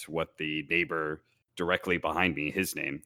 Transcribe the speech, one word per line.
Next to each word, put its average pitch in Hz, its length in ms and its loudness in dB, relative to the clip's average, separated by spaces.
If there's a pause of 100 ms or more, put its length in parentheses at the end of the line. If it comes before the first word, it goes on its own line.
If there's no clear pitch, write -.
what 80 300 -4
the 78 320 -2
neighbor 82 540 0 (320)
directly 90 420 2
behind 82 380 2
me, 73 160 -2
his 95 240 0
name, 73 300 -4